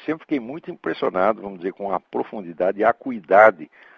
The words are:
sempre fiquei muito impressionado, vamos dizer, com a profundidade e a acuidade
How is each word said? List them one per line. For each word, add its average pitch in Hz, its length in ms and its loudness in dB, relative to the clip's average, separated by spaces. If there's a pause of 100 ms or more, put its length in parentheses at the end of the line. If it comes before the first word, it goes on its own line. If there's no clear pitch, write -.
sempre 156 140 -4
fiquei - 180 -4
muito 131 320 -10
impressionado, 107 720 -2
vamos 98 160 -10
dizer, 90 140 -4
com 98 200 -8
a 90 60 0
profundidade 98 800 -4
e 104 60 2
a 110 60 6
acuidade 101 760 2 (300)